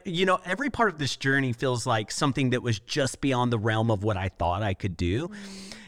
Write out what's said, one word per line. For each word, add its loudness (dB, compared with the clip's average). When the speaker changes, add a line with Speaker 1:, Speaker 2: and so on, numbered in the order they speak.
Speaker 1:
you 0
know, 2
every -2
part 2
of -12
this -2
journey 2
feels -2
like 0
something 2
that 2
was 0
just -2
beyond 2
the 2
realm 2
of 0
what 0
I -2
thought 0
I 0
could -4
do. 0
Speaker 2:
Mm. -14